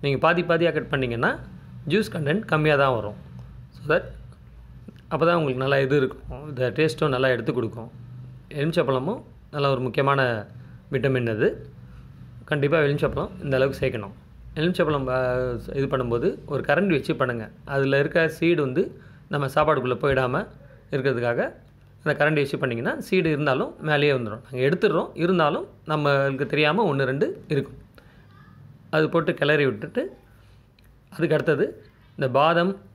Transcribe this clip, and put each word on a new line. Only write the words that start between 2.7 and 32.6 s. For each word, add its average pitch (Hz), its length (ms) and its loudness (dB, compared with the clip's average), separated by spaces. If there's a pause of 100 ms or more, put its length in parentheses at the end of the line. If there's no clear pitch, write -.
தான் 131 160 4
வரும். 104 220 -6 (560)
So - 60 -18 (100)
that 165 140 2 (1080)
அப்போ 156 140 2
தான் 175 120 4
உங்களுக்கு 131 240 0
நல்லா 139 220 2
இது 135 160 2
இருக்கும். 131 480 -6
இந்த 127 140 -4 (140)
டேஸ்ட்டும் 156 380 2
நல்லா 131 200 2
எடுத்து 117 220 -4
கொடுக்கும். 113 320 -6 (720)
எலுமிச்சைப்பழமும் 151 600 0 (320)
நல்ல 143 200 2
ஒரு 127 120 0
முக்கியமான 139 360 2 (720)
vitamin 123 400 0
அது. 113 140 2 (1040)
கண்டிப்பா 147 340 2
எலுமிச்சைப்பழம் 143 460 0 (120)
இந்த 135 160 0
அளவுக்கு 135 220 2
சேர்க்கணும். 110 320 -4 (460)
எலுமிச்சைப்பழம், 156 480 2 (100)
அ, - 20 2 (600)
இது 135 140 2
பண்ணும்போது 120 340 0 (260)
ஒரு 135 160 -2
கரண்டி 175 280 2
வச்சு 151 240 -2
பண்ணுங்க. 120 240 -2 (280)
அதுல 139 300 2
இருக்க 165 240 2 (100)
சீடு 165 300 2
வந்து 131 160 0 (500)
நம்ம 139 120 0 (100)
சாப்பாடுக்குள்ள 139 480 2
போயிடாம 131 320 2 (580)
இருக்கிறதுக்காக 120 480 0 (640)
அந்த 151 160 0
கரண்டி 151 240 4
வச்சு 139 180 -4
பண்ணீங்கன்னா 127 320 -2 (140)
சீடு 180 280 2
இருந்தாலும் 147 360 0 (180)
மேலேயே 147 280 4
வந்துரும். 113 280 -6
நாங்க 127 220 -4
எடுத்துடுறோம், 175 440 2 (140)
இருந்தாலும் 180 420 2 (240)
நம்மளுக்கு 139 640 2
தெரியாம 151 380 2
ஒண்ணு 135 200 0
ரெண்டு 147 160 0 (260)
இருக்கும். 139 260 -4 (1160)
அது 156 180 4
போட்டு 165 280 2
கிளறி 147 280 4
விட்டுட்டு 117 320 -4 (1120)
அதுக்கு 151 220 2
அடுத்தது 160 280 2 (500)
இந்த 139 120 -2 (120)
பாதாம் 170 340 4 (220)